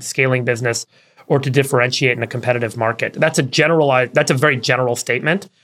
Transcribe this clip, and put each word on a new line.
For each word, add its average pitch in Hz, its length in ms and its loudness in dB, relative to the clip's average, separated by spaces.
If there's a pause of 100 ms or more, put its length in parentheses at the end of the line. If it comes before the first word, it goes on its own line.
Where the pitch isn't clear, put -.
scaling 131 440 0
business 117 420 -2 (400)
or 147 120 2
to 135 120 -2
differentiate 131 680 2
in 117 60 -6
a 117 40 -2
competitive 120 500 -2
market. 113 360 -2
That's 160 260 0
a 156 40 2
generalized, 139 720 2
that's 151 160 0
a 156 40 2
very 135 220 2
general 123 400 0
statement. 151 520 -2 (160)